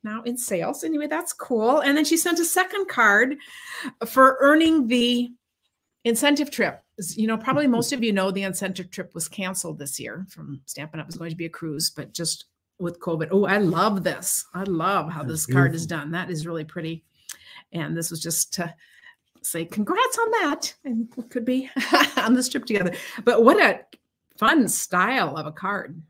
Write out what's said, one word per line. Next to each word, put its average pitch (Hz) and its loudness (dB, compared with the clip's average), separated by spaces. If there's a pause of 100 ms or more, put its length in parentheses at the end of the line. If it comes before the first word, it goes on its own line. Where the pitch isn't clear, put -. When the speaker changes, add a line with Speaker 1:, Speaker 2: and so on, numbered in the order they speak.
Speaker 1:
now 220 -8
in 240 -4
sales. 220 -4
Anyway, 302 -2
that's 320 -4
cool. 240 2
And 285 2
then 302 2
she 330 2
sent 339 0
a 330 2
second 370 -2
card 233 4 (720)
for 262 8
earning 311 6
the 240 2 (760)
incentive 285 4
trip. 185 -2 (320)
You 220 0
know, 220 0
probably 262 0
most 233 2
of 254 -4
you 226 0
know 196 2
the 196 -4
incentive 185 -6
trip - -12
was 165 -8
canceled 185 -8
this 139 -10
year 127 -10
from 139 -14
Stampin' 156 -12
Up. 151 -10
It - -16
was 165 -14
going 165 -10
to 160 -8
be 170 -8
a 160 -8
cruise, 160 -6
but - -14
just - -6 (320)
with 170 -8
covid. 160 -4
Oh, 196 4
I 196 2
love 190 2
this. - -4
I 180 -6
love 175 -2
how 156 -8
Speaker 2:
That's - -4
Speaker 1:
this - -6
card 135 4
is 165 -6
Speaker 2:
beautiful. 156 -6
Speaker 1:
done. 156 -8
That 180 -6
is 160 -6
really 165 -6
pretty. 160 -10 (680)
And 160 -6
this 165 -6
was 160 -10
just - -4
to 165 -6 (680)
say 165 -6
congrats 381 0
on 453 0
that. - -2 (120)
And 226 -4
we 240 -10
could 233 -6
be 254 -2 (260)
<laughs> 277 4
on 226 2
this 247 2
trip - -6
together. 185 0 (300)
But 226 6
what 339 8
a 262 4 (580)
fun 247 4
style 180 0
of 156 -6
a 156 -8
card. 185 -6